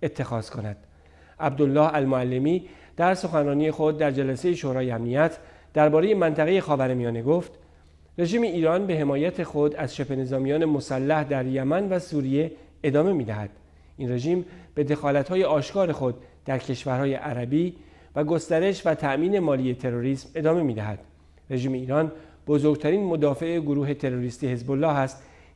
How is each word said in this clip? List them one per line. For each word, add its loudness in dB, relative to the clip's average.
اتخاذ -6
کند. -8
عبدالله 2
المعلمی 0
در 4
سخنرانی 0
خود 0
در 2
جلسهٔ 0
شورای -2
امنیت 0
دربارهٔ 4
منطقهٔ 2
خاورمیانه 0
گفت: 0
«رژیم 0
ایران 2
به 0
حمایت 0
خود 0
از -6
شبه -6
نظامیان 0
مسلح 0
در -2
یمن 0
و 0
سوریه -2
ادامه 2
می‌دهد. -4
این -4
رژیم 0
به 0
دخالت‌های 0
آشکار 0
خود -2
در -2
کشورهای -2
عربی -2
و 0
گسترش 0
و 4
تأمین 0
مالی 0
تروریسم -4
ادامه 2
می‌دهد. -4
رژیم -2
ایران 0
بزرگترین 2
مدافع 0
گروه 0
تروریستی -4
حزب -4
الله 0
است -2